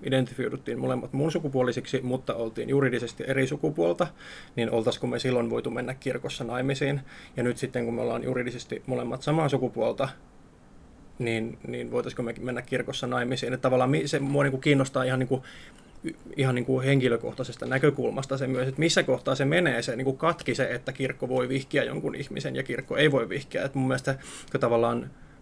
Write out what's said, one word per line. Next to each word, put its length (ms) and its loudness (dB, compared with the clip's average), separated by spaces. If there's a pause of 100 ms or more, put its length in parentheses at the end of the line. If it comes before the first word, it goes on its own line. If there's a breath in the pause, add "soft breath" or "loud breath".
identifioiduttiin 760 0
molemmat 340 -2
muun 180 2
sukupuolisiksi, 680 0
mutta 340 -2
oltiin 340 -4
juridisesti 580 2
eri 200 2
sukupuolta, 600 2 (480 loud breath)
niin 160 0
oltaisiko 360 0
me 120 -2
silloin 300 2
voitu 220 -2
mennä 220 -4
kirkossa 500 -6
naimisiin? 580 0 (360 loud breath)
Ja 60 2
nyt 140 0
sitten, 280 -2
kun 80 -2
me 80 -2
ollaan 220 -2
juridisesti 640 -4
molemmat 360 -4
samaa 280 2
sukupuolta, 600 0 (1120)
niin, 380 -2 (100)
niin 240 -8
voitaisiko 320 -4
me 160 -4
mennä 220 -4
kirkossa 460 -4
naimisiin? 460 -2
Että 80 -4
tavallaan 280 6
mi-, 180 2
se 120 2
mua 240 2
niin 80 4
kuin 100 -2
kiinnostaa 420 4
ihan 160 2
niin 80 2
kuin, 140 2 (640 loud breath)
y-, 100 -4 (240)
ihan 180 4
niin 100 0
kuin 200 2
henkilökohtaisesta 800 2
näkökulmasta 720 2
se 100 -2
myös, 200 0
että 120 -4
missä 240 4
kohtaa 320 2
se 100 2
menee, 360 4
se 140 -2
niin 100 -4
kuin 120 0
katki 380 0
se, 80 0 (100)
että 200 -6
kirkko 360 -4
voi 200 0
vihkiä 340 0
jonkun 320 -4
ihmisen 400 -6
ja 80 -2
kirkko 340 -4
ei 140 6
voi 180 2
vihkiä. 340 -4
Et 120 -4
mun 120 2
mielestä, 280 0 (360 loud breath)
kun 80 0
tavallaan, 520 2 (300 loud breath)